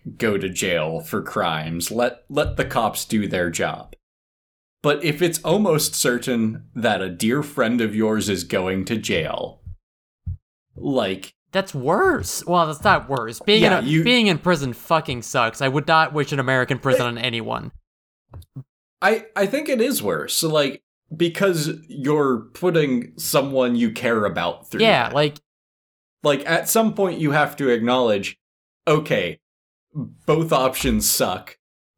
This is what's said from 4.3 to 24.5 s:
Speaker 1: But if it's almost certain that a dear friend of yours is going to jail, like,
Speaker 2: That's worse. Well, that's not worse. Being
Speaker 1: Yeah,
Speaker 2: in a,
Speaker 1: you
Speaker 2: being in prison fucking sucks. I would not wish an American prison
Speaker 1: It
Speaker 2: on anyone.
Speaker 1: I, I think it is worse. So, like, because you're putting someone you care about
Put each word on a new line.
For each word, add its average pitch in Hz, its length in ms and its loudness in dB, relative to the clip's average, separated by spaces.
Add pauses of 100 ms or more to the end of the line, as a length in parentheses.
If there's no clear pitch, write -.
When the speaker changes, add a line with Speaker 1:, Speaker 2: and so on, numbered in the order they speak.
Speaker 1:
But 147 200 2
if 156 180 -2
it's 170 220 0
almost 175 520 2
certain 117 800 -2
that 107 260 0
a 95 80 -4
dear 110 340 0
friend 120 380 0
of 107 140 0
yours 107 340 0
is 87 140 -2
going 95 420 -2
to 117 120 -2
jail, - 640 -4 (1120)
like, 107 580 -4 (180)
Speaker 2:
That's 190 220 -2
worse. 175 720 0
Well, 170 220 2
that's 151 160 -8
not 160 260 2
worse. 117 300 -4
Being 214 240 4
Speaker 1:
Yeah, 185 160 4
Speaker 2:
in 117 60 -2
a, - 20 0
Speaker 1:
you 160 160 4
Speaker 2:
being 240 240 4
in 170 100 2
prison 143 360 0
fucking 151 480 -2
sucks. 117 400 -2
I 139 80 2
would 143 180 -2
not 160 260 2
wish 147 180 -2
an 143 80 -2
American 127 400 0
prison 127 260 2
Speaker 1:
It 120 40 -2
Speaker 2:
on 117 80 -8
anyone. 117 540 -4 (1300)
Speaker 1:
I, 220 240 2 (100)
I 202 100 2
think 302 240 -4
it 254 100 0
is 247 240 0
worse. 82 320 -2
So, 165 140 0
like, 147 340 0 (320)
because 165 560 0 (160)
you're 139 520 0 (140)
putting 151 640 0
someone 131 580 0
you 117 160 2
care 113 340 0
about 85 440 -4